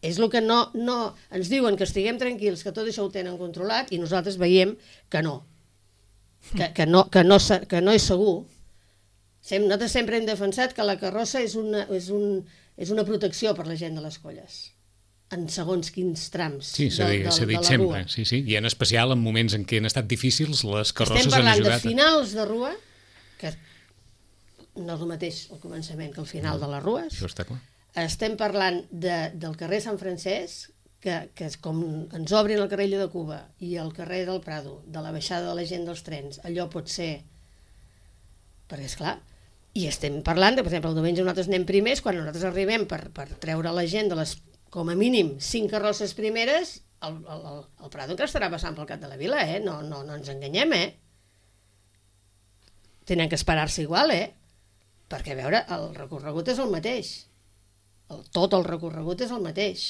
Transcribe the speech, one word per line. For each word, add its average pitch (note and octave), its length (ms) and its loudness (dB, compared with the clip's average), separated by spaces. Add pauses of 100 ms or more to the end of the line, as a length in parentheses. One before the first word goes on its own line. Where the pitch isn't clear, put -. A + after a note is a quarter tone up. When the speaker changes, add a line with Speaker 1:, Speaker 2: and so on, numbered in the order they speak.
Speaker 1:
És E3 200 -2
lo A3+ 80 4
que B3 100 4
no, A3+ 340 4
no, A#3+ 240 0 (360)
ens F#3 160 -2
diuen A#3+ 240 4
que F#3+ 80 0
estiguem G3+ 380 -2
tranquils, G#3 420 -2
que G3+ 80 -6
tot A3 160 -4
això A3 160 -4
ho G3 80 -2
tenen F3+ 300 -6
controlat, F#3 500 -4
i F3+ 80 -2
nosaltres F3 400 -2
veiem F#3 380 8 (340)
que D#3+ 160 0
no. D3 140 -4 (1120)
Que, E3 160 0
que D#3+ 160 2
no, F3+ 240 8
que F#3 160 10
no G3 160 12
se-, F#3+ 240 4
que F3 160 2
no F#3+ 80 6
és G#3+ 160 8
segur. G3 380 4 (1000)
Sem-, G3+ 220 0
nosaltres G#3 300 2
sempre A3+ 240 2
hem A3 80 -2
defensat G3+ 480 0
que G#3+ 100 0
la G3 140 2
carrossa A3+ 420 -2
és G#3+ 160 -4
una, G#3+ 320 0
és F#3 240 -2
un, G3+ 300 0 (340)
és F3 160 -4
una G#3+ 140 2
protecció G#3 500 0
per D#3 80 -8
la E3 140 -6
gent D#3+ 180 -6
de D3+ 60 -10
les D#3 180 -12
colles, D#3 380 -16 (680)
en F3 200 -6
segons E3+ 400 -2
quins F3+ 400 -4
trams D3 480 -6
Speaker 2:
Sí, C#3+ 160 4
s'ha G2+ 160 2
Speaker 1:
del, G2+ 80 4
Speaker 2:
dit, F#2+ 80 0
Speaker 1:
del, G2 80 2
Speaker 2:
s'ha A2+ 160 2
dit A2 80 2
Speaker 1:
de E3+ 60 0
la - 20 4
Speaker 2:
sempre, C3 220 6
Speaker 1:
rua. A#2 180 -2
Speaker 2:
sí, - 180 -4
sí. A#2+ 220 2
I G#2+ 140 2
en A2+ 100 0
especial A2+ 420 4
en B2 60 4
moments A2+ 400 2
en G2+ 80 -4
què A2+ 160 2
han A2 80 0
estat A#2+ 160 0
difícils, C3 560 0
les G#2+ 320 0
carrosses A#2 320 4
Speaker 1:
Estem C4+ 80 4
Speaker 2:
han B3+ 80 8
Speaker 1:
parlant A3+ 160 8
Speaker 2:
ajudat. A3 240 4
Speaker 1:
de A3+ 80 0
finals C4+ 480 6
de G#3+ 80 0
rua, A#3 240 -2 (720)
que D#3+ 80 -6 (1300)
no E3+ 160 -6
és D#3+ 80 -6
el E3+ 80 -4
mateix E3 400 -8
el - 80 -18
començament D#3+ 560 -10
que D#3+ 80 -10
el C#3 80 -10
final D#3 320 -4
Speaker 2:
No, C#3+ 60 -6
Speaker 1:
de C#3+ 80 -6
les C#3+ 100 -8
rues. D4 240 -2
Speaker 2:
això G2 160 -6
està E2+ 180 -6
clar. A#2+ 140 -10 (360)
Speaker 1:
Estem F#3+ 440 -2
parlant F#3+ 500 0
de, F3 260 -2 (180)
del D#3+ 260 -8
carrer F3 240 -2
Sant G#3+ 160 -4
Francesc, F#3+ 680 -6 (280)
que, F3+ 180 -4 (200)
que E3 140 -8
és - 100 -10
com D#3+ 200 -4 (340)
ens D#3+ 220 -4
obrin G#3+ 260 6
el G3 100 0
carrer G3+ 160 0
Illa G3 140 0
de F#3+ 100 0
Cuba D#3 280 -6 (200)
i F3 180 -8
el D#3+ 160 -6
carrer F3 320 -6
del F#3 160 -4
Prado, C#3+ 420 -10
de D#3+ 200 -12
la D#3+ 80 -8
baixada F3 380 -4
de F3 80 -4
la F3 100 -4
gent F3 200 -6
dels E3+ 160 -10
trens, C#3+ 400 -12
allò E3+ 260 -6
pot E3 220 -10
ser... D#3+ 320 -6 (1400)
Perquè C#3 220 -12
és - 100 -8
clar, E3+ 200 -6 (600)
i F3+ 100 -2
estem C#3+ 360 -4
parlant F#3+ 360 4
de, B3 40 0
per F3 80 -2
exemple, D#3+ 200 -2
el D#3+ 80 0
diumenge E3+ 240 2
nosaltres F#3 280 0
anem F#3 160 2
primers, G3+ 360 2
quan F#3 160 -2
nosaltres D#3+ 280 -4
arribem G3 400 0
per, D#3+ 140 -8 (100)
per D3 160 -12 (120)
treure D#3+ 360 -4
la F3 120 0
gent G#3 240 0
de E3 80 -2
les, D#3+ 180 -4 (360)
com E3+ 180 -4
a F3 80 -2
mínim, G3+ 400 4
cinc G#3+ 320 -2
carrosses G#3 440 -2
primeres, A#3 600 0 (260)
el, D#3+ 160 -10
el, D#3+ 320 -14
el, C#3+ 100 -14 (180)
el C#3+ 160 -20
Prado C#3+ 200 -8
encara C4 160 -2
estarà G#3 220 -2
passant E3 260 -6
pel D3+ 120 -10
cap - 120 -10
de C#3+ 80 -14
la C3+ 80 -14
vila, A3+ 240 0
eh? E3 220 -2
No, D#3+ 180 -4
no, D3 220 -10
no D3 140 -10
ens C#3 160 -12
enganyem, E3+ 420 0
eh? F3+ 120 0 (2250)
Tenen E3 200 2
que D#3+ 100 0
esperar-se D#3 440 0
igual, F#3 300 4
eh? F#3+ 220 0 (760)
Perquè, - 240 -8
a C3 60 -8
veure, D#3+ 240 0 (100)
el E3 240 -6
recorregut D3 560 -6
és A#3 80 -2
el B3+ 100 -2
mateix. G3 440 -4 (960)
El, - 80 -14 (120)
tot F3+ 240 2
el F3 100 2
recorregut E3 580 -6
és A#3 80 -8
el A#3+ 120 -6
mateix. F3+ 460 -4